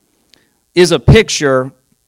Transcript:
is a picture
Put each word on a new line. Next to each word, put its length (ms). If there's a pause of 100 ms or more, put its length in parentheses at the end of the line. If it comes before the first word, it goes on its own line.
(720)
is 180
a 80
picture 720 (360)